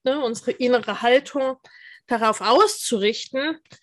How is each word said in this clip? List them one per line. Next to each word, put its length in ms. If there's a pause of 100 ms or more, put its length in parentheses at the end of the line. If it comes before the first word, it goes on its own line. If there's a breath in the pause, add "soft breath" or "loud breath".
ne, 200
unsere 280
innere 500
Haltung 560 (500 loud breath)
darauf 340
auszurichten, 1160 (240 soft breath)